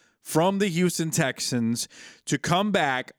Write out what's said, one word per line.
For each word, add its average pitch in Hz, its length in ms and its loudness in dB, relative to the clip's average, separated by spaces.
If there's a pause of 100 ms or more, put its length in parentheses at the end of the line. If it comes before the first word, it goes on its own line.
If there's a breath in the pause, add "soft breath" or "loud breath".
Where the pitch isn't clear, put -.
(200 soft breath)
from 185 380 2
the 208 80 2
Houston 170 440 0
Texans 123 760 -2 (380 loud breath)
to 147 100 0
come 185 340 0
back 143 480 0